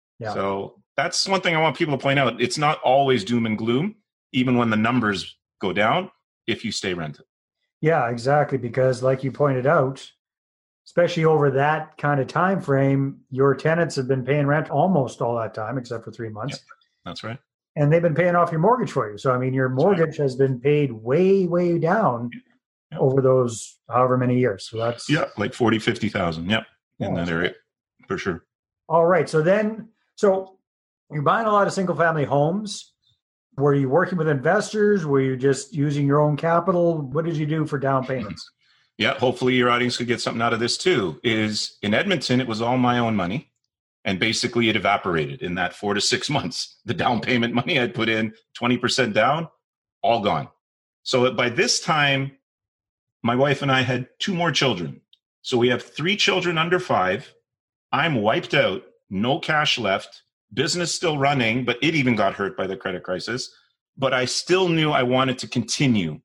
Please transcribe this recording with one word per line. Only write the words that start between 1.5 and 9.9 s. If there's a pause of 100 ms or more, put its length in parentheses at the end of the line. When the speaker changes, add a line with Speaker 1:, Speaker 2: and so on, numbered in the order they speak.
Speaker 2:
I
want
people
to
point
out.
It's
not
always
doom
and
gloom, (360)
even
when
the
numbers (240)
go
down, (360)
if
you
stay
rented. (560)
Speaker 1:
Yeah,
exactly.
Because
like
you
pointed
out, (760)